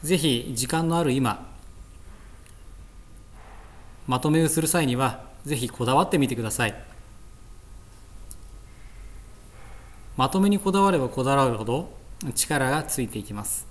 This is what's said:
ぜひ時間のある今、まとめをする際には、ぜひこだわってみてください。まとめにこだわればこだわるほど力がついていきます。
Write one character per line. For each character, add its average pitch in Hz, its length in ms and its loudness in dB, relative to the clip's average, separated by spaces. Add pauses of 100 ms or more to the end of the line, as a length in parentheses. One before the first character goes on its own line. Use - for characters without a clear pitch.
ぜ 165 160 4
ひ 131 380 2
時 123 100 0
間 165 220 2
の 165 100 2
あ 170 60 2
る 135 80 4
今、 127 340 0 (2500)
ま 131 140 0
と 151 100 0
め 160 120 6
を 156 60 4
す 160 120 2
る 156 60 2
際 160 200 4
に 123 100 2
は、 127 280 0 (200)
ぜ 143 120 -2
ひ 123 120 -2
こ - 160 -4
だ 127 100 4
わ 160 100 6
っ - 60 -4
て 180 80 4
み 139 100 4
て - 60 0
く 117 80 -4
だ 107 80 -2
さ 120 160 2
い。 - 300 -6 (3250)
ま 135 140 2
と 190 100 4
め 196 80 8
に 202 100 6
こ 190 140 0
だ 196 80 6
わ 196 100 8
れ 175 80 4
ば 127 100 2
こ 131 140 -2
だ 139 140 4
わ 135 120 6
る 113 100 0
ほ 110 60 -4
ど 135 260 0 (440)
力 135 360 2
が 151 120 2
つ - 200 -2
い 113 40 0
て - 120 -6
い 104 40 -6
き 101 120 -10
ま 104 100 -6
す。 - 260 -2